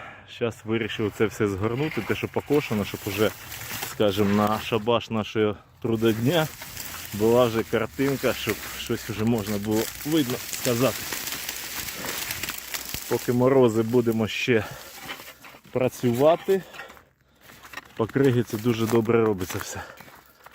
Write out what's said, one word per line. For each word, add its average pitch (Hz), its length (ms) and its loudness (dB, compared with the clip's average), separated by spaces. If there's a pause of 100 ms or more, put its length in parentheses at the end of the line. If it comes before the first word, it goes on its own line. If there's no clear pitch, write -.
(300)
Щас - 360 -6
вирішив 110 520 -2
це 113 80 4
все 104 220 0
згорнути, 113 540 -2
те, 101 140 -2
що 110 120 -6
покошено, 113 580 0
щоб - 200 -10
уже, 101 240 2 (580)
скажімо, 104 480 2
на 107 240 4
шабаш 113 500 0
нашого 107 460 0 (260)
трудодня 113 680 2 (680)
була 117 320 6
вже 110 180 0
картинка, 120 680 0
щоб 104 220 -2 (240)
щось - 300 -6
вже 107 160 -2
можна 107 320 0
було 107 240 0 (240)
видно 139 320 0
сказати. 120 600 0 (2000)
Поки 120 240 0
морози, 123 500 6
будемо 113 440 2
ще 110 360 2 (1120)
працювати. 139 840 2 (1400)
По 113 80 2
кригі 123 380 4
це - 140 -4
дуже 113 300 0
добре 113 380 4
робиться 98 320 0
все. - 240 -8 (720)